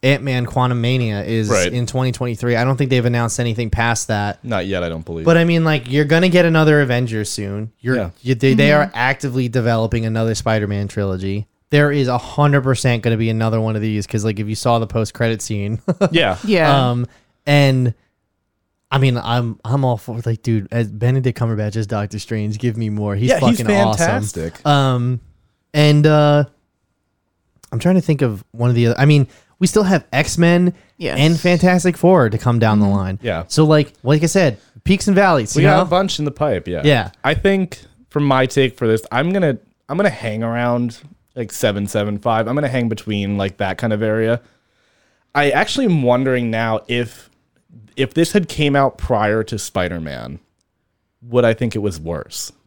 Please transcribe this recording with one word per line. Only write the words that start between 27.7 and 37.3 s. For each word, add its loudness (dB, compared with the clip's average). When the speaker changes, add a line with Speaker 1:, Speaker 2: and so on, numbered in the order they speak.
Speaker 1:
I'm -4
trying 2
to 4
think 0
of -2
one 0
of 2
the 4
other, 0
I 4
mean, 4
we 2
still 4
have 2
X-Men 2
Speaker 3:
Yes. -6
Speaker 1:
and 4
Fantastic 2
Four 4
to -4
come 0
down 4
the 4
Speaker 3:
Mm-hmm. 2
Speaker 1:
line. -4
Speaker 2:
Yeah. -4
Speaker 1:
So, 2
like, 2
like 2
I 0
said, 2
peaks 2
and 2
valleys, 2
Speaker 2:
We 2
Speaker 1:
you 6
Speaker 2:
got 6
Speaker 1:
know? 4
Speaker 2:
a 0
bunch 0
in -4
the -2
pipe, -4
yeah. -6
Speaker 1:
Yeah. 2
Speaker 2:
I 0